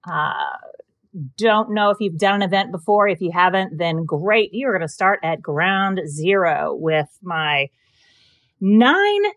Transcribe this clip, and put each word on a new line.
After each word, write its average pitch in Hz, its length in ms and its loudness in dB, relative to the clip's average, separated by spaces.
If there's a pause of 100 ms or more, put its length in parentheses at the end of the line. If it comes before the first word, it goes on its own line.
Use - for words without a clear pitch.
Uh, 151 520 -6 (800)
don't 220 340 2
know 208 180 2
if 202 100 0
you've 175 200 -4
done 196 160 2
an 202 80 0
event 196 280 0
before. 208 360 2
If 185 120 -2
you 175 140 -4
haven't, 180 460 0
then 165 260 -2
great. 190 480 0
You're 240 200 -4
gonna 185 140 -2
start 190 360 0
at 160 180 -4
ground 190 680 0
zero 156 680 0
with 156 320 0 (160)
my 151 460 -2 (920)
nine 302 600 4 (160)